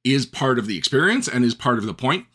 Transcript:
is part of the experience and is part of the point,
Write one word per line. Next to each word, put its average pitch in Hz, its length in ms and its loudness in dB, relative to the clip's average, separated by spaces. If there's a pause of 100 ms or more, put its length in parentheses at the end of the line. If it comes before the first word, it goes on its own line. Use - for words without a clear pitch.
is 135 200 2
part 131 340 -2
of 107 100 -2
the 98 100 -4
experience 175 480 2
and 123 180 2
is 117 100 2
part 120 240 0
of 104 60 -4
the 104 100 -4
point, 165 400 -2